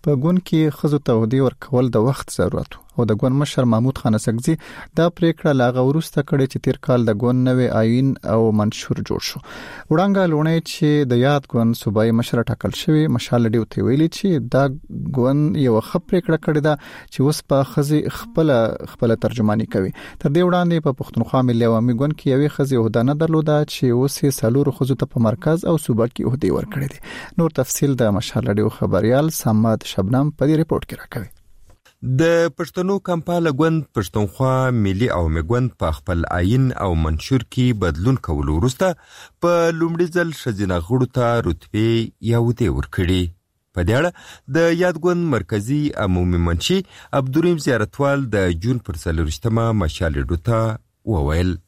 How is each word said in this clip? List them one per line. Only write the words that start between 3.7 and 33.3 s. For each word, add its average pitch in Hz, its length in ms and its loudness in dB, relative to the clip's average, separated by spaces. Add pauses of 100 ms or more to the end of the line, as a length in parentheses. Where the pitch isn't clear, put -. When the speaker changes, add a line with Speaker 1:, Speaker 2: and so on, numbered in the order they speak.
Speaker 1:
محمود 120 280 0
خان 110 160 2
اسکزي 123 360 -2 (440)
دا 165 80 4 (140)
پریکړه 165 400 0
له 123 100 4
هغه 127 160 0
وروسته 151 440 0
کړې 135 220 2
چې - 140 -8
تیر 127 120 0 (100)
کال 123 200 2
د 110 160 2
ګوند 127 260 2
نوی 127 200 2 (100)
آیین 120 300 2 (240)
او 113 80 2 (180)
منشور - 480 -2
جوړ - 220 -2
شو. - 100 -10 (500)
وړانګه 190 340 2 (100)
لوڼی 160 260 2 (120)
چې 147 420 2
د 120 100 4
یاد 143 300 0
ګوند 117 300 2
صوبایي 110 360 2
مشره 120 320 -2
ټاکل - 300 -4
شوې، 156 340 2
مشال 117 340 0
رادیو 110 160 0 (100)
ته 98 120 0
ویلي 151 300 2
چې 202 100 -2 (300)
دا 135 60 4 (540)
ګوند 147 460 2
یوه 113 240 2
ښه 180 120 -4 (120)
پریکړه 170 340 0
کړې 151 220 2
ده 151 60 2 (380)
چې - 140 -10
اوس 151 240 0
په 135 220 2
ښځې 147 280 0 (200)
خپله، 147 420 2 (320)
خپله 117 340 0
ترجماني 107 460 0
کوي. 95 180 0 (300)
تر 151 80 0
دې 160 180 2
وړاندې 175 380 0
په 143 60 2 (100)
پښتونخوا 127 500 -2
ملي 117 200 2
عوامي 117 280 2
ګوند 151 200 -2
کې - 140 -4
یوې 143 220 2
ښځې 139 260 0
عهده 113 200 2 (100)
نه 147 100 -2
درلوده 156 380 2 (140)
چې - 120 -2 (140)
اوس 135 140 0 (100)
یې 143 160 2
څلورو 135 380 2
ښځو 131 240 0
ته 139 120 0
په 113 160 2
مرکز 160 400 0
او 160 160 2
صوبه 113 280 2
کې - 160 -8
عهدې 120 260 0
ورکړې 139 360 -6
دي. - 80 -18 (420)
نور 156 200 0
تفصیل 131 400 0
د 104 160 2
مشال - 340 -4
رادیو 107 300 0
خبریال 120 640 2
صمد 110 500 0
شبنم 127 340 0 (100)
په - 100 0
دې 156 140 4
رپورټ - 280 -2
کې - 140 -12
راکوي. - 280 -10 (880)
Speaker 2:
د 165 360 4
پښتنو 180 400 -4 (140)
کمپاله 170 500 0